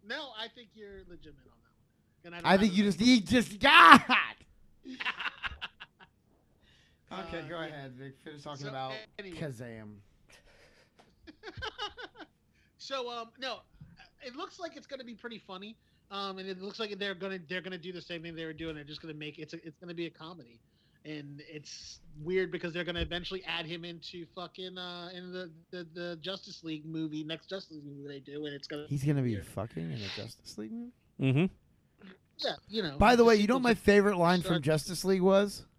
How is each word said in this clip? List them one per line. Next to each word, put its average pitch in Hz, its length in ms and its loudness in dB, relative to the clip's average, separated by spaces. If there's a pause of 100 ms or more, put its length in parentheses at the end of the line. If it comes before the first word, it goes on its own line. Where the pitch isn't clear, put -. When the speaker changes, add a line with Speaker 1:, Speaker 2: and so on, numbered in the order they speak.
Speaker 1:
no, 277 220 -8 (100)
I 226 160 -8
think 240 200 -20
you're 202 240 -16 (100)
legitimate 160 380 -20
on - 160 -20
that - 100 -20
one. - 540 -20
And 170 80 -16
I 170 60 -12
don't 165 60 -2
Speaker 2:
I 185 120 8
think 196 140 4
Speaker 1:
have 185 60 2
Speaker 2:
you 208 60 4
Speaker 1:
a - 80 4
Speaker 2:
just, 156 80 -4
he 247 200 8
just, 208 400 2
God! 311 420 12 (840)
Speaker 1:
<laughs> 262 140 -16 (2250)
Speaker 2:
Okay, 180 260 -10
Speaker 1:
Uh, 160 100 -8
Speaker 2:
go 165 120 -8
Speaker 1:
yeah. 160 60 -6
Speaker 2:
ahead, 143 260 -12
Vic. 135 220 -16 (100)
Finish 151 180 -14
talking 143 220 -10
Speaker 1:
So, 139 60 -8
Speaker 2:
about 131 220 -8 (260)
Speaker 1:
anyway. 185 200 -12
Speaker 2:
Kazam. 113 580 -10 (1300)
Speaker 1:
<laughs> - 80 -20 (1400)
So, 262 320 -8
um, 233 180 -10 (100)
no, 247 220 -8 (640)
it 254 140 -14
looks 370 240 -12
like 330 160 -10
it's 262 100 -18
gonna 262 180 -14
be 233 100 -14
pretty 226 240 -14
funny. 196 360 -14 (360)
Um, 196 280 -6
and 190 80 -10
it 185 140 -8
looks 196 180 -10
like 208 200 -6
they're 196 160 -4
gonna, 190 240 -8 (100)
they're 180 140 -6
gonna 185 160 -8
do 175 160 -10
the 170 80 -10
same 170 200 -10
thing 165 120 -10
they 160 100 -8
were 160 80 -8
doing. 160 220 -8
They're 147 100 -12
just 147 160 -16
gonna 160 140 -12
make, 151 240 -12
it's 156 160 -12
a, 165 120 -14
it's 160 120 -16
gonna 175 160 -12
be 170 100 -6
a 160 60 -8
comedy. 160 500 -18 (460)
And 147 440 -12
it's - 500 -16 (220)
weird 180 280 0
because 175 240 -6
they're 175 100 -4
gonna 175 160 -4
eventually 170 460 -6
add 170 180 -4
him 170 220 -8
into 170 480 -12
fucking, 185 420 -12
uh, 175 380 -10
in 180 180 -12
the, 185 180 -8 (200)
the, 175 240 -10
the 175 260 -8
Justice 190 420 -12
League 156 220 -8
movie, 156 400 -6
next 160 240 -10
Justice 190 280 -10
League 143 100 -16
movie 143 200 -14
they 139 140 -12
do, 143 240 -10
and 143 100 -6
it's 139 140 -14
gonna 147 200 -8
Speaker 2:
He's 143 160 -2
gonna 143 180 4
be 120 100 2
Speaker 1:
weird. 98 140 -6
Speaker 2:
fucking 120 380 -8
in 160 80 -8 (100)
a 98 60 -8 (140)
Justice - 360 -14
League 220 140 -8
movie? 240 200 -12 (300)
Speaker 3:
Mm-hmm. - 840 -2 (380)
Speaker 1:
Yeah, 254 80 -2 (160)
you 214 140 -4
know. 143 160 -6
Speaker 2:
By 208 140 8
the 240 60 8
Speaker 1:
the 233 60 12
Speaker 2:
way, 226 120 10
you 208 100 6
know 233 80 4
Speaker 1:
sequel 269 60 2
Speaker 2:
my 240 140 4
Speaker 1:
to - 60 -4
Speaker 2:
favorite 202 380 8
line 175 240 6
from 160 60 -4
Speaker 1:
Star- 170 100 2
Speaker 2:
Justice 156 480 0
League 190 160 4
was? 196 420 4 (140)